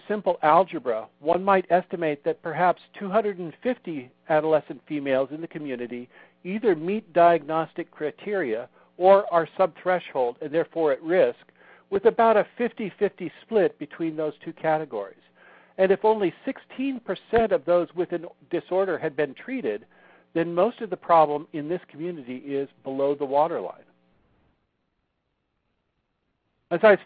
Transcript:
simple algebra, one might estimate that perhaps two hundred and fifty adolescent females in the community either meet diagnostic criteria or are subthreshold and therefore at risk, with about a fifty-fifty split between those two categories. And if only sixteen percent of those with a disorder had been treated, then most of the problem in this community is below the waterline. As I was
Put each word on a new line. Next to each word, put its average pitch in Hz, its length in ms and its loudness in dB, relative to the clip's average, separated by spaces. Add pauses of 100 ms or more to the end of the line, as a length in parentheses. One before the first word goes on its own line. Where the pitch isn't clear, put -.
simple 196 340 -2
algebra, 151 640 2 (140)
one 170 240 0
might 190 240 2
estimate 170 560 -2
that 160 160 -4
perhaps 170 400 -2 (180)
two 202 120 -10
hundred 208 280 -2
and 165 140 -10 (100)
fifty 160 480 -8 (200)
adolescent 156 580 0
females 139 420 -2
in 156 120 -12
the 165 40 -10
community 123 600 -10 (360)
either 202 300 0
meet 180 380 -6
diagnostic 165 760 2
criteria 147 800 -6 (260)
or 196 340 6
are 165 160 2 (120)
subthreshold 170 840 -2
and 151 100 -10
therefore 160 420 0
at 131 100 -4
risk, 165 500 0 (380)
with 196 160 2
about 226 320 4
a 190 80 2 (100)
fifty-fifty 202 760 -6 (120)
split 190 360 0
between 156 380 -8
those 151 160 -4 (100)
two 160 120 -14
categories. 147 640 -4 (580)
And 190 140 4
if 190 140 0
only 214 280 2 (140)
sixteen 269 540 -8
percent 220 520 -2
of 156 140 0
those 175 280 2
with 175 180 -4
a 170 80 -4 (300)
disorder 180 460 -2
had 143 200 -6
been 139 180 -2
treated, 143 500 -6 (480)
then 170 220 -2
most 202 260 0
of 220 80 -8
the 180 80 -8
problem 151 560 2
in 147 160 -8
this 175 200 -6
community 143 480 -12
is 139 320 -6 (160)
below 139 300 -2
the 143 100 -8
waterline. 139 580 -2 (3000)
As 170 120 0
I 214 100 10
was 185 140 4